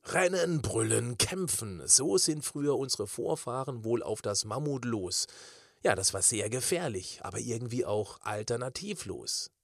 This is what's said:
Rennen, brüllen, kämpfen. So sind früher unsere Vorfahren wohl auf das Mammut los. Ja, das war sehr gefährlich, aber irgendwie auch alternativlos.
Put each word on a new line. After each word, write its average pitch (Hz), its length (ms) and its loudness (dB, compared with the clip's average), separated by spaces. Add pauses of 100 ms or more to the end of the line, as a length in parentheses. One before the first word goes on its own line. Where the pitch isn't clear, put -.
Rennen, 180 580 2
brüllen, 110 540 2
kämpfen. 117 720 -2
So 180 320 6
sind 156 260 2
früher 143 320 0
unsere 131 300 -2
Vorfahren 127 760 -4
wohl 117 180 2
auf 107 180 -4
das 101 240 0
Mammut 131 400 -2
los. 101 420 -2 (560)
Ja, 107 120 6
das 95 180 2
war 95 100 -2
sehr 104 280 2
gefährlich, 127 720 -2
aber - 160 -6
irgendwie 117 460 -2
auch 104 360 -2
alternativlos. 113 1300 -6 (140)